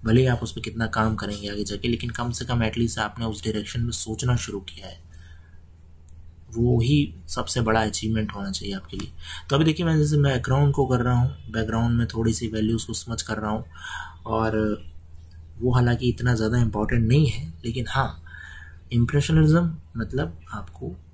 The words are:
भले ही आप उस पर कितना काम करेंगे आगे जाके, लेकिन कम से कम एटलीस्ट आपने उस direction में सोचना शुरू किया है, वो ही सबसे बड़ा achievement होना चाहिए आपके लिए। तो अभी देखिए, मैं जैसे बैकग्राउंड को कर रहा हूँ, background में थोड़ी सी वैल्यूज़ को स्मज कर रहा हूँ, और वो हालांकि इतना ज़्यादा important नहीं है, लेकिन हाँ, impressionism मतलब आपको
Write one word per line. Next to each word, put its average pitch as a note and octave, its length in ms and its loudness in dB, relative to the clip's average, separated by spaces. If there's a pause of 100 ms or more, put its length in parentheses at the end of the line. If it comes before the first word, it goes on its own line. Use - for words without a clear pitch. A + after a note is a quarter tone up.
भले A2+ 160 6
ही C3 60 4
आप B2 160 2
उस A2+ 100 -4
पर A#2 80 -8
कितना A2 260 -4
काम A2 280 2
करेंगे G2+ 340 -6
आगे G#2 160 -4
जाके, G2+ 240 -4
लेकिन A#2+ 220 -2
कम A#2+ 200 -4
से A#2+ 140 -4
कम A#2+ 180 0
एटलीस्ट A2+ 360 0
आपने A2+ 260 -4
उस A2 200 -6
direction G#2+ 360 -4
में A#2+ 100 0
सोचना A#2+ 460 0
शुरू G#2 240 -4
किया F#2 260 -12
है, - 140 -14 (1500)
वो A#2+ 260 4
ही C#3+ 340 4 (140)
सबसे A#2+ 320 -2
बड़ा A2 220 4
achievement A2 500 0
होना G2 180 -6
चाहिए G2 240 -6
आपके - 220 -10
लिए। - 160 -8 (380)
तो C3+ 60 4
अभी D#3 80 6
देखिए, D#3+ 220 2
मैं D#3+ 120 4
जैसे D3+ 180 4
बैकग्राउंड C#3 580 4
को C3+ 120 2
कर B2+ 140 4
रहा B2 140 4
हूँ, - 360 2
background A2+ 480 2
में A#2 80 2
थोड़ी A2+ 260 0
सी A2+ 160 -2
वैल्यूज़ A2 380 0
को A#2 60 -8
स्मज A2+ 300 -4
कर G#2+ 160 -4
रहा G#2+ 120 -2
हूँ, A2 140 -2 (640)
और A2 560 0 (760)
वो B2 140 2
हालांकि B2 360 4
इतना A#2+ 260 2
ज़्यादा A2 240 2
important A2+ 500 2
नहीं C#3+ 180 6
है, C#3+ 280 -4 (100)
लेकिन A#2+ 240 -4
हाँ, C3 320 -2 (720)
impressionism D#3 840 4 (220)
मतलब B2+ 440 -4 (120)
आपको D#3 440 -10 (180)